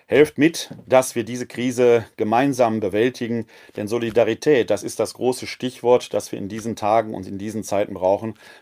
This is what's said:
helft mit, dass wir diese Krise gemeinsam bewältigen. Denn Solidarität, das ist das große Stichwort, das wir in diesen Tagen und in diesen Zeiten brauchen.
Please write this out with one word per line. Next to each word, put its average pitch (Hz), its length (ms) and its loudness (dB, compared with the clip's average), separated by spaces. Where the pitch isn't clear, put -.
helft 147 300 4
mit, 165 340 0
dass 127 300 2
wir 120 80 -2
diese 123 240 -10
Krise 120 580 2
gemeinsam 117 640 2
bewältigen. 113 640 -2
Denn 107 100 -6
Solidarität, 117 800 2
das 101 140 0
ist - 160 -6
das 107 140 -2
große 123 340 -4
Stichwort, 123 640 0
das 104 200 -6
wir 113 60 -8
in 101 100 -8
diesen 110 260 -8
Tagen 110 380 0
und 98 140 -10
in 101 100 -10
diesen 104 260 -8
Zeiten 101 300 -4
brauchen. 101 400 0